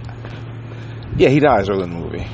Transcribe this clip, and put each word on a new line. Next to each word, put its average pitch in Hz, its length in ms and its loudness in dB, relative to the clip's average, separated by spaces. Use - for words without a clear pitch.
yeah, 147 140 6
he 139 100 6
dies 113 300 4
early 98 140 2
in 87 80 -6
the 85 40 -6
movie, 82 380 -6